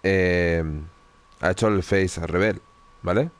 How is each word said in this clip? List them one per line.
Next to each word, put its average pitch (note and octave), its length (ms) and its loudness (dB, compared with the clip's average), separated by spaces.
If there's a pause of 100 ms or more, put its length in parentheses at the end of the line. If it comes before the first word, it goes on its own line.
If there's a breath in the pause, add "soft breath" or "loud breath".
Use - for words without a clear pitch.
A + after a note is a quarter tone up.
eh, F2+ 600 2 (760)
ha F2 120 0
hecho A2 160 0
el G2 160 0
face F2+ 420 -2
reveal, F#2 340 0 (420)
¿vale? A2+ 380 -2